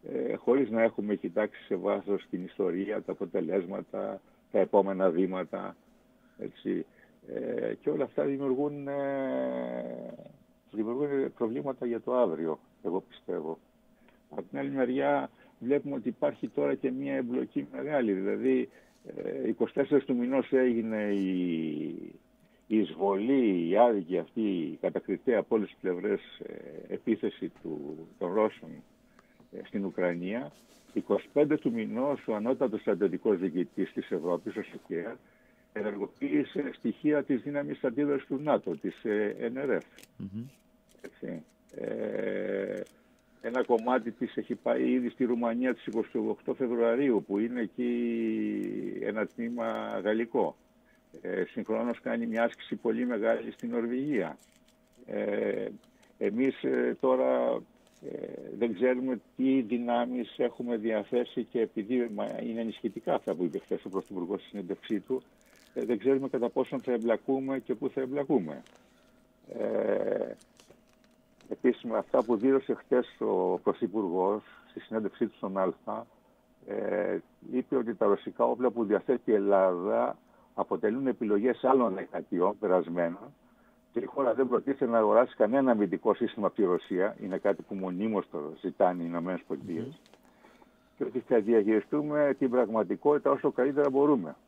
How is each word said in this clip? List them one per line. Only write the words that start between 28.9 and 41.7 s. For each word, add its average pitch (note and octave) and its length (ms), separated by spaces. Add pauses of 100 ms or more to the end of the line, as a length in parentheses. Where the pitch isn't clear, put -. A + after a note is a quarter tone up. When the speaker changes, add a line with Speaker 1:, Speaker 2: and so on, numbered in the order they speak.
Speaker 1:
ε, F#2+ 140
στην G2+ 180
Ουκρανία. F#2 680 (400)
Είκοσι - 400
πέντε D3 240
του C#3+ 160
μηνός, A#2 540
ο A#2 80
ανώτατος A2+ 460
στρατιωτικός G2 580
διοικητής F2+ 540
της - 180
Ευρώπης, F2 460
ο G#2+ 60
Σεκέρ, E2 500 (600)
ενεργοποίησε B2+ 1040
στοιχεία D3 480
της B2+ 200
δύναμης C#3+ 420
αντίδρασης C#3 420
του C3+ 160
νατο, A2 340
της, - 280
ε, G#2+ 340
Εν A#2+ 180
Ερ C#3 140
Εφ. F#2 140 (320)
Speaker 2:
Μμμ. G2+ 260 (580)
Speaker 1:
Έτσι. - 420 (320)